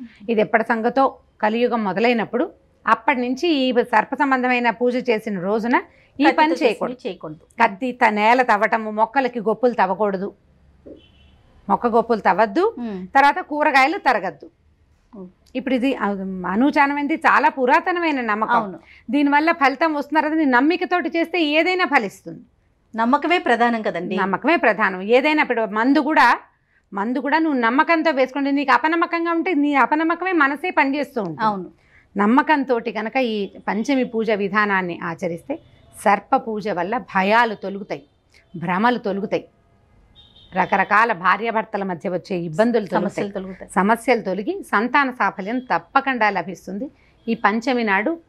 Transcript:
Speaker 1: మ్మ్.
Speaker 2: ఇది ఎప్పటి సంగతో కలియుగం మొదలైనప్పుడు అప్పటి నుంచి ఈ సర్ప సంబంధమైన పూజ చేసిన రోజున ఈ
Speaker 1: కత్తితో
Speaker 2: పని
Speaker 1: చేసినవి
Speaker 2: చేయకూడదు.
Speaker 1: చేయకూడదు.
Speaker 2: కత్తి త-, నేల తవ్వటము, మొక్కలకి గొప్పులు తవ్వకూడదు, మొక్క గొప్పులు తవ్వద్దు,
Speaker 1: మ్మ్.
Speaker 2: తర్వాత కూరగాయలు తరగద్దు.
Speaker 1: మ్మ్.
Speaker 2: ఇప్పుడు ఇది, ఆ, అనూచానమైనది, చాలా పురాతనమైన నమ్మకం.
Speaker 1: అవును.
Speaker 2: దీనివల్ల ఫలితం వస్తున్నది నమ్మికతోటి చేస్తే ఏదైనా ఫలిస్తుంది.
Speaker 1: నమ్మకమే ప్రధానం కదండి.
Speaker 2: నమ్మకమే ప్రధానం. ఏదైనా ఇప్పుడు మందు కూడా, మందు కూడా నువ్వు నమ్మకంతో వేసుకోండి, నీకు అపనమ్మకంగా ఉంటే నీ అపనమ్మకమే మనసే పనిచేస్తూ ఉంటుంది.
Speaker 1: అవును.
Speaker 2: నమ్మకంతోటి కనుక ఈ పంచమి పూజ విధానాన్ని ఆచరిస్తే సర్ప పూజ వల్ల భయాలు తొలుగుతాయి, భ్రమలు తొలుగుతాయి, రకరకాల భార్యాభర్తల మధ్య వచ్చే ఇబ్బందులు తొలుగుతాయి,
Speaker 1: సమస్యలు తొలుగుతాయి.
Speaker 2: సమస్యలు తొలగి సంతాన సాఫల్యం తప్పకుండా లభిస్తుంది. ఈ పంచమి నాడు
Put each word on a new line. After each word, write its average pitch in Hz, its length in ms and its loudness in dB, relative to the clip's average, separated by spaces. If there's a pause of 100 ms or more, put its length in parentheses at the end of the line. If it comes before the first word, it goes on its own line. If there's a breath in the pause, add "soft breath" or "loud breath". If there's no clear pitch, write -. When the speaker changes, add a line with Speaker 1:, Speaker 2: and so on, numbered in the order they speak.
Speaker 1:
మ్మ్. 233 300 -10
Speaker 2:
ఇది 214 100 2
ఎప్పటి 220 220 2
సంగతో 240 540 0 (240)
కలియుగం 226 420 0
మొదలైనప్పుడు 220 680 0 (360)
అప్పటి 240 340 0
నుంచి 262 280 -2
ఈ 262 240 2
సర్ప 240 420 2
సంబంధమైన 254 540 0
పూజ 247 400 -2
చేసిన 214 300 -2
రోజున 220 420 0 (380 soft breath)
ఈ 269 40 2
Speaker 1:
కత్తితో 269 180 4
Speaker 2:
పని 311 100 2
Speaker 1:
చేసినవి 311 180 2
Speaker 2:
చేయకూడదు. 247 380 -6
Speaker 1:
చేయకూడదు. 208 560 -6
Speaker 2:
కత్తి 226 280 -2
త-, 240 200 2
నేల 220 300 4
తవ్వటము, 220 500 0
మొక్కలకి 240 480 -2
గొప్పులు 220 340 0
తవ్వకూడదు, 196 600 -2 (1400)
మొక్క 196 180 2
గొప్పులు 220 320 0
తవ్వద్దు, 220 600 0
Speaker 1:
మ్మ్. 196 280 -8
Speaker 2:
తర్వాత 277 320 4
కూరగాయలు 294 580 0
తరగద్దు. 190 520 -2 (680)
Speaker 1:
మ్మ్. 190 120 -16 (280)
Speaker 2:
ఇప్పుడు 262 200 -2
ఇది, 254 200 0
ఆ, 208 140 -2 (380)
అనూచానమైనది, 285 680 0
చాలా 254 340 4
పురాతనమైన 311 720 0
నమ్మకం. 220 300 -2
Speaker 1:
అవును. 214 280 -2 (300 soft breath)
Speaker 2:
దీనివల్ల 294 420 2
ఫలితం 311 420 0
వస్తున్నది 302 520 0
నమ్మికతోటి 311 720 2
చేస్తే 330 260 0
ఏదైనా 330 440 2
ఫలిస్తుంది. 214 540 -2 (560)
Speaker 1:
నమ్మకమే 285 420 0
ప్రధానం 233 440 0
కదండి. 185 340 -4
Speaker 2:
నమ్మకమే 196 400 0
ప్రధానం. 208 460 0
ఏదైనా 269 400 2
ఇప్పుడు 226 240 -2
మందు 226 340 2
కూడా, 294 400 4 (540)
మందు 220 260 -4
కూడా 277 180 -2
నువ్వు 320 220 0
నమ్మకంతో 302 520 2
వేసుకోండి, 277 400 0
నీకు 277 200 0
అపనమ్మకంగా 339 600 0
ఉంటే 339 220 -2
నీ 294 200 0
అపనమ్మకమే 320 580 0
మనసే 294 380 0
పనిచేస్తూ 277 520 -2
ఉంటుంది. 165 200 -6
Speaker 1:
అవును. 202 300 -2 (460 soft breath)
Speaker 2:
నమ్మకంతోటి 247 760 0
కనుక 220 260 -6
ఈ 214 320 -2 (180)
పంచమి 226 360 0
పూజ 226 280 -2
విధానాన్ని 196 720 0
ఆచరిస్తే 170 560 -8 (400 soft breath)
సర్ప 202 360 0
పూజ 214 320 -4
వల్ల 185 300 -4
భయాలు 214 580 2
తొలుగుతాయి, 196 480 -10 (540 soft breath)
భ్రమలు 185 400 0
తొలుగుతాయి, 196 480 -4 (1080)
రకరకాల 202 600 2
భార్యాభర్తల 202 720 0
మధ్య 185 260 -6
వచ్చే 180 280 -4
ఇబ్బందులు 196 480 0
తొలుగుతాయి, 180 300 -2
Speaker 1:
సమస్యలు 208 160 -6
తొలుగుతాయి. 190 440 -12
Speaker 2:
సమస్యలు 226 460 2
తొలగి 208 420 -6
సంతాన 247 480 0
సాఫల్యం 208 480 -4
తప్పకుండా 247 720 0
లభిస్తుంది. 190 600 -8 (380 soft breath)
ఈ 226 60 0
పంచమి 226 500 0
నాడు 220 460 0